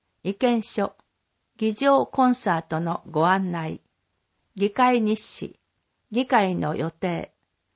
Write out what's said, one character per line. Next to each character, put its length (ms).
意 120
見 260
書、 340
議 160
場 320
コ 220
ン 80
サ 240
ー 40
ト 200
の 280
ご 160
案 260
内、 280
議 140
会 300
日 200
誌、 380
議 160
会 260
の 220
予 160
定、 400